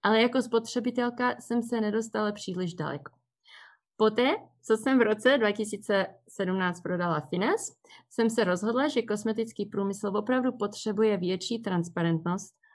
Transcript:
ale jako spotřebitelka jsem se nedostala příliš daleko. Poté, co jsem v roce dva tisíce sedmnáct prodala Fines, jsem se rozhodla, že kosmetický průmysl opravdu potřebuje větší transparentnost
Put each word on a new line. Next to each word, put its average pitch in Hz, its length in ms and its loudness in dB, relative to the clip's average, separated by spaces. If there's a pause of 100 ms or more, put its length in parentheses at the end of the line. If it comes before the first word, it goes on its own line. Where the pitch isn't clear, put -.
ale 220 200 4
jako 247 200 2
spotřebitelka 240 960 -2
jsem 240 220 -2
se 233 180 -2
nedostala 214 520 -2
příliš 180 420 -6
daleko. 147 380 -8 (840)
Poté, 220 400 2 (260)
co 220 140 2
jsem 262 220 2
v 233 40 6
roce 214 360 4
dva 208 140 4
tisíce 202 540 -2 (220)
sedmnáct 185 520 0
prodala 175 400 -2
Fines, 220 560 -2 (340)
jsem 226 200 2
se 226 140 2
rozhodla, 220 440 0
že 247 140 0
kosmetický 214 640 -4
průmysl 196 500 -4
opravdu 254 360 0
potřebuje 208 640 0
větší 185 420 -4
transparentnost 175 960 -2 (200)